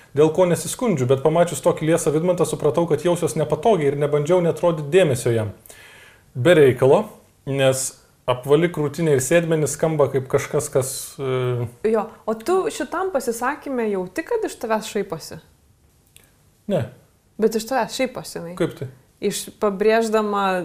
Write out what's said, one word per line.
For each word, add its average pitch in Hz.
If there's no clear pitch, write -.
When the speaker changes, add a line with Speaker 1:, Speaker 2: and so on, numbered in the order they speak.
Speaker 1:
Dėl 151
ko 180
nesiskundžiu, 170
bet 131
pamačius 165
tokį 165
liesą 165
Vidmantą 170
supratau, 151
kad 151
jausiuos 170
nepatogiai 156
ir 143
nebandžiau 147
net 165
rodyt 160
dėmesio 143
jam. 107
Be 151
reikalo, 147
nes 135
apvali 151
krūtinė 151
ir 131
sėdmenis 160
skamba 156
kaip 127
kažkas, -
kas, -
e, 127
Speaker 2:
Jo, 214
o 220
tu 339
šitam 339
pasisakymė 247
jauti, 185
kad 466
iš 294
tavęs 220
šaiposi? 165
Speaker 1:
Ne. 170
Speaker 2:
Bet 214
iš 220
tavęs 240
šaiposi, 254
jinai. 170
Speaker 1:
Kaip 175
tai? 131
Speaker 2:
Iš, -
pabrėždama 214